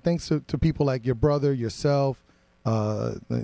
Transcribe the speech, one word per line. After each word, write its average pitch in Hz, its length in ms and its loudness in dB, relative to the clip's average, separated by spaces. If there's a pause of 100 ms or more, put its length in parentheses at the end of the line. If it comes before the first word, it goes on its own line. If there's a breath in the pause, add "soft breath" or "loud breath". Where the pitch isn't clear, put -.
thanks 170 240 0
to, 151 140 0
to - 180 -4
people 160 260 2
like 131 180 0
your 123 120 0
brother, 143 380 2
yourself, 135 680 0 (440)
uh, 110 460 0 (180)
you 120 120 0